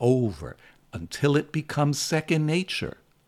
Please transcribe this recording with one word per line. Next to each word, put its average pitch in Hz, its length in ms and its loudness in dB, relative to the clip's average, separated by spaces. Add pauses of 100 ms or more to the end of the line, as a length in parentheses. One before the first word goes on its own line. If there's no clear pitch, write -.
over 120 560 2 (360)
until 143 440 0
it - 160 -2
becomes 147 460 0
second 156 480 0
nature. 175 500 -2 (320)